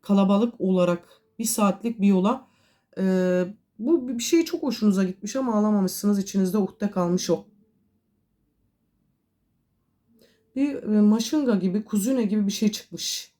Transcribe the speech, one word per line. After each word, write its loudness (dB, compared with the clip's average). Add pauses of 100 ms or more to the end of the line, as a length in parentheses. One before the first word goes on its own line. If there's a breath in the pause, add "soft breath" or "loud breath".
kalabalık 2
olarak 0 (300)
bir -6
saatlik 0
bir 2
yola. 2 (520 soft breath)
E, -2 (760)
bu 0
bir -6
şey 2
çok -6
hoşunuza 0
gitmiş -6
ama -2
alamamışsınız, 0
içinizde 0
ukde -2
kalmış -2
o. 0 (3000 soft breath)
Bir, -4
e, 2
maşınga 2
gibi, -2
kuzine -2
gibi 0
bir -2
şey -2
çıkmış. -12